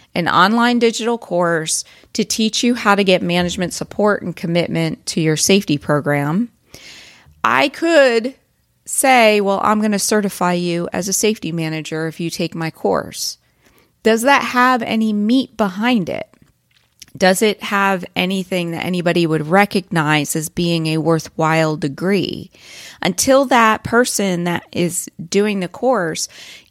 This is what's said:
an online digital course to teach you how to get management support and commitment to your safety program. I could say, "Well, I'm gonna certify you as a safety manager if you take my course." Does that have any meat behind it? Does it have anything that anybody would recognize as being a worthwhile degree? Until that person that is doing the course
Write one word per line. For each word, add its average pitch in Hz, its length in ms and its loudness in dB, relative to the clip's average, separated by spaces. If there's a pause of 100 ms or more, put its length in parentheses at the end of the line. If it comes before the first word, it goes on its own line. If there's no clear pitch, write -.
(140)
an 170 140 0
online 233 500 4
digital 226 400 0
course 170 640 -2 (300)
to 220 100 -2
teach - 400 -2
you 240 120 2
how 220 180 2
to 202 100 2
get 185 200 2
management 175 500 -2
support - 480 -2
and 175 140 -8
commitment 165 720 -2
to - 140 -4
your 156 160 2
safety 190 420 2
program. 147 720 -2 (920)
I 262 260 2
could 269 680 2 (500)
say, 226 560 4
"Well, 196 220 0
I'm 214 180 2
gonna 208 180 0
certify 196 540 0
you 175 400 -2
as 185 140 -4
a 190 60 -4
safety 214 380 -2
manager 160 560 -4
if 156 120 -10
you 170 100 -4
take 170 240 -6
my 165 160 -6
course." - 680 -4 (640)
Does 226 180 2
that 277 220 2
have 247 400 2
any 220 300 0
meat 220 440 0
behind 208 520 0
it? 50 200 -8 (880)
Does 185 240 2
it 214 220 0
have 196 420 -2 (100)
anything 180 560 -2
that 165 140 -6
anybody 175 400 0
would 156 220 -2
recognize 165 880 0
as 160 140 -4
being 170 380 -2
a 160 120 0
worthwhile 160 760 0
degree? 165 760 -4 (500)
Until 269 440 2
that 233 380 2
person 196 600 0
that 175 280 -4
is 170 380 -4 (200)
doing 202 300 2
the 180 80 -4
course 185 600 -2 (440)